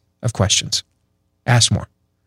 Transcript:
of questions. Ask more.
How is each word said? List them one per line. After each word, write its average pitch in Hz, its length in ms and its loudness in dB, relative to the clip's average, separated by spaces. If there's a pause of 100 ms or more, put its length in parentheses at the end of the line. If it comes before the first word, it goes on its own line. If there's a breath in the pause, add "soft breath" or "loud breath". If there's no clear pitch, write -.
(220)
of 113 120 -4
questions. - 500 -2 (600)
Ask 120 260 4
more. - 160 -2 (400)